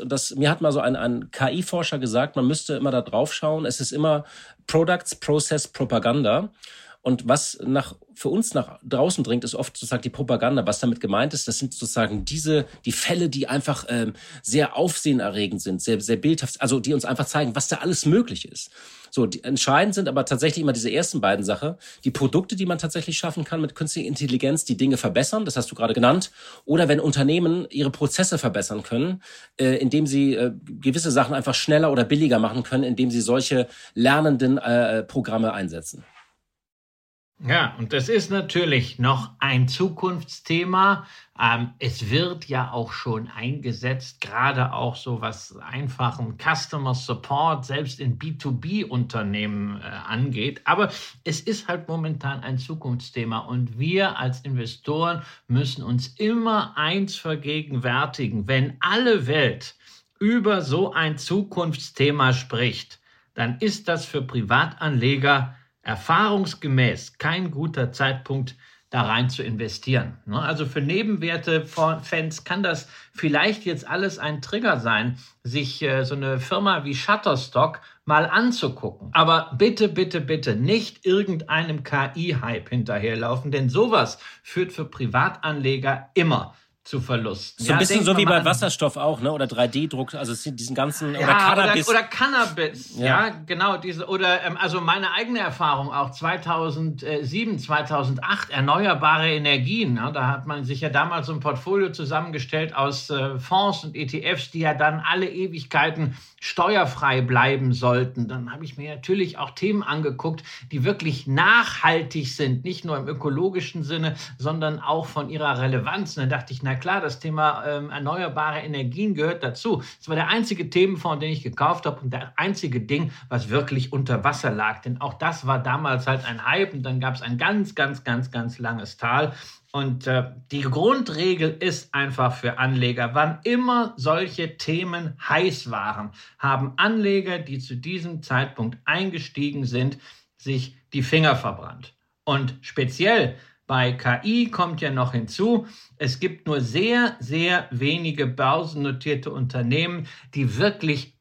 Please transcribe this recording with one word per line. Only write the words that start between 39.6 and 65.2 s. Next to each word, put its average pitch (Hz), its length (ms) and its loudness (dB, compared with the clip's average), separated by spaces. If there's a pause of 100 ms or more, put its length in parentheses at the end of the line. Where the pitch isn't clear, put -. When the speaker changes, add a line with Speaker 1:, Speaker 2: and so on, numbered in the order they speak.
Speaker 2:
Zukunftsthema. 185 1400 0 (340)
Ähm, 120 380 2
es 113 320 -4
wird 165 340 -2
ja 127 240 -4
auch 117 220 -6
schon 113 440 -6
eingesetzt, 127 840 -6
gerade 127 520 0
auch 120 220 -4
so 120 260 -6
was 110 360 -10
einfachen 123 800 -4
Customer 151 560 -2
Support, 139 720 -2
selbst 139 340 -6
in 127 200 -2
B 156 140 -6
two 143 180 -6
B 165 320 -2
Unternehmen, 104 960 -4
äh, - 40 -14 (220)
angeht. 123 580 -2
Aber 190 260 4 (320)
es 160 180 -4
ist - 260 -4
halt 175 200 -4
momentan 151 560 -4
ein 131 160 -2
Zukunftsthema 123 800 -4
und 120 400 -4
wir 180 400 0
als 127 220 -4
Investoren 147 800 -4 (240)
müssen 127 360 0
uns 123 260 -2 (100)
immer 220 580 0
eins 175 380 0
vergegenwärtigen. 139 1300 -2
Wenn 131 340 2
alle 208 440 4
Welt 139 480 0 (460)
über 208 420 2
so 156 320 0
ein 156 240 0
Zukunftsthema 147 1160 0
spricht, 117 640 -4 (340)
dann 120 240 -2
ist 208 300 -2
das 160 180 -2
für 143 160 -4
Privatanleger 135 1300 2 (280)